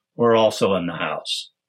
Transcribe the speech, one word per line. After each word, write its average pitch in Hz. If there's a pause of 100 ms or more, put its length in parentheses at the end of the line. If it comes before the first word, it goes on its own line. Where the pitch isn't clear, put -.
(180)
were 117
also 107
in 90
the 82
house. - (180)